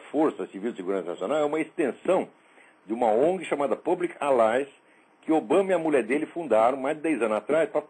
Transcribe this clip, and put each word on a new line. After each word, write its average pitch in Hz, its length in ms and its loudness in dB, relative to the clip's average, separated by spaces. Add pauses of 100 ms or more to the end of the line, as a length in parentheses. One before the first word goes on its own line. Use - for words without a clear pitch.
(120)
Força 123 360 0
Civil 98 240 -8
de 95 60 -10
Segurança 90 320 -4
Nacional 104 280 -4
é 151 80 0
uma 156 160 -2
extensão 156 680 -2 (580)
de 101 80 -6
uma 120 140 0
ong 151 380 2
chamada 139 300 -2
Public 175 440 -2
Allies, 131 480 2 (540)
que - 100 -2
Obama 160 400 2
e - 20 2
a 175 60 2
mulher 147 240 2
dele 143 220 -2
fundaram 127 520 2
mais 139 200 -4
de 147 60 -12
dez 151 180 0
anos 107 160 0
atrás 151 320 0
pra 147 200 -2